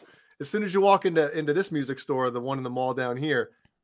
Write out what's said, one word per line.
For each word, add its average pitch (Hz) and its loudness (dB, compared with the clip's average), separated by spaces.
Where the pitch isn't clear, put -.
<laughs> - -20
As 139 -8
soon 208 -2
as 190 -4
you 196 4
walk 196 6
into, 160 2
into 147 0
this 190 -2
music 139 -4
store, 131 -2
the 120 -4
one 135 -4
in 131 -6
the 123 -6
mall 127 -2
down 123 -2
here, 135 -2